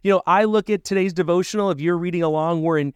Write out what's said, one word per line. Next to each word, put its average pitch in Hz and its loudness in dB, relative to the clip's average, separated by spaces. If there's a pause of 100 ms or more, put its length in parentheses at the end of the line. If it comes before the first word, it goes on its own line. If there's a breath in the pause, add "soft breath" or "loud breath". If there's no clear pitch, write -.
You 196 2
know, 185 2
I 190 4
look 214 0
at 208 -2
today's 190 -2
devotional. 185 0
If 143 -4
you're 175 0
reading 175 -4
along, 160 0
we're 160 0
in 143 -2